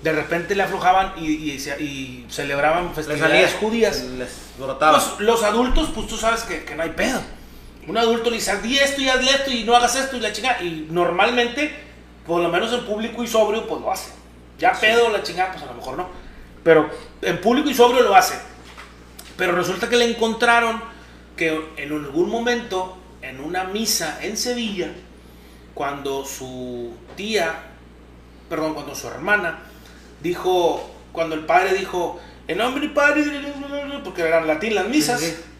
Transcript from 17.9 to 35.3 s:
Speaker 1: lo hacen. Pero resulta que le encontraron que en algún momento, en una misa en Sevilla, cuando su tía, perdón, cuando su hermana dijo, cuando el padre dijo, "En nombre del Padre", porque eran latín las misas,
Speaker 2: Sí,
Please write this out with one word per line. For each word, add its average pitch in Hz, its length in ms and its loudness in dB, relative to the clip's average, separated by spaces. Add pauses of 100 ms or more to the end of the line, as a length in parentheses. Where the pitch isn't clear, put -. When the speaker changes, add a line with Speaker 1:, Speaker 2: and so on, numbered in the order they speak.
Speaker 1:
lo 202 140 6
hacen. - 240 6 (1000)
Pero 180 160 0
resulta 180 360 -2
que 240 80 4
le 240 120 4
encontraron 226 720 2 (560)
que 156 400 -2
en 143 140 -8
algún 151 380 0
momento, 226 680 -2 (240)
en 131 200 -14
una 180 240 -4
misa 185 560 -2
en 208 160 -6
Sevilla, 226 540 -4 (840)
cuando 139 520 -6
su 123 680 -10 (220)
tía, 190 380 -2 (960)
perdón, 156 260 -2
cuando 147 200 -10
su 131 120 -10
hermana 165 520 -2 (640)
dijo, 175 680 2 (220)
cuando 160 240 -2
el 151 100 -6
padre 185 280 4
dijo, 180 480 -2 (260)
"En 170 120 -2
nombre 254 220 0
del 302 120 -4
Padre", 294 300 6 (840)
porque 349 160 -6
eran 165 260 2
latín 202 280 0
las 190 120 0
misas, 226 320 2
Speaker 2:
Sí, 160 120 -2